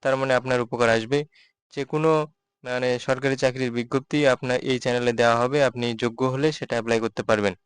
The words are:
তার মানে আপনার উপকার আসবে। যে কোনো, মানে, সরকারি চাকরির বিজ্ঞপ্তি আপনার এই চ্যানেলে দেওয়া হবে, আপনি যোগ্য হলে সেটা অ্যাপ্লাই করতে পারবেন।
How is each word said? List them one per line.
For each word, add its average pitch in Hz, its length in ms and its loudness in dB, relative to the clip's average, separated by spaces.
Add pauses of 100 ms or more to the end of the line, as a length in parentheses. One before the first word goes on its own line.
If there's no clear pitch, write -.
তার 135 140 0
মানে 135 180 0
আপনার 127 280 0
উপকার 117 280 0
আসবে। 117 360 0 (500)
যে 139 100 -6
কোনো, 156 420 0 (360)
মানে, 127 360 -2
সরকারি 135 360 -2
চাকরির 127 360 -2
বিজ্ঞপ্তি 131 560 0
আপনার 127 320 0
এই 131 200 -2
চ্যানেলে 123 340 0
দেওয়া 117 220 4
হবে, 131 280 2
আপনি 120 300 0
যোগ্য 117 320 -2
হলে 135 260 0
সেটা 127 240 -6
অ্যাপ্লাই 117 240 0
করতে 110 240 -4
পারবেন। 101 300 2 (120)